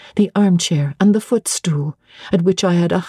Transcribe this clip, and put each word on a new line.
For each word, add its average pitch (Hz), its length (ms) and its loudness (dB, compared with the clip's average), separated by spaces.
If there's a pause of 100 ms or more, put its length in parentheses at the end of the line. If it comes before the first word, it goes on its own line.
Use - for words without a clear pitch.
(140)
the 208 220 2
armchair, 175 640 0
and 208 140 6
the 214 60 0
footstool, 156 760 -4 (340)
at 170 120 0
which 185 200 0
I 180 120 0
had 170 180 0
a 175 160 0